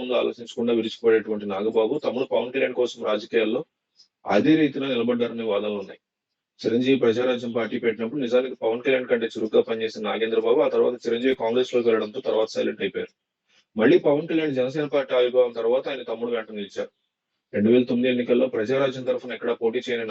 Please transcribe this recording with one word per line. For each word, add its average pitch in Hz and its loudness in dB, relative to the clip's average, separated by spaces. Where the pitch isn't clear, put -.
ముందు 127 -4
ఆలోచించకుండా 117 -2
విరుచుకుపడేటువంటి 107 0
నాగబాబు 110 0
తమ్ముడు 120 -2
పవన్ 127 -2
కళ్యాణ్ 131 -2
కోసం 120 -2
రాజకీయాల్లో 110 0
అదే 143 6
రీతిలో 135 0
నిలబడ్డారనే 117 -2
వాదనలు 104 -2
ఉన్నాయి. - -16
చిరంజీవి 127 4
ప్రజారాజ్యం 120 2
పార్టీ 113 -2
పెట్టినప్పుడు 117 -2
నిజానికి 123 0
పవన్ 117 0
కళ్యాణ్ 131 2
కంటే 117 2
చురుగ్గా 110 2
పనిచేసిన 113 -4
నాగేంద్రబాబు 113 2
ఆ - 0
తర్వాత 123 2
చిరంజీవి 120 0
కాంగ్రెస్ 123 0
లోకి 117 2
వెళ్లడంతో 107 0
తర్వాత 110 0
సైలెంట్ - -2
అయిపోయారు. - -6
మళ్ళీ 135 4
పవన్ 151 2
కళ్యాణ్ 156 0
జనసేన 135 -2
పార్టీ 131 0
ఆవిర్భావం 123 2
తర్వాత 117 0
ఆయన 131 -8
తమ్ముడు 117 -6
వెంట 110 -8
నిలిచారు. - -8
రెండు 104 4
వేల 123 6
తొమ్మిది 123 2
ఎన్నికల్లో 120 2
ప్రజారాజ్యం 127 -2
తరఫున 120 -4
ఎక్కడా 117 -4
పోటీ 117 -2
చేయని 117 -4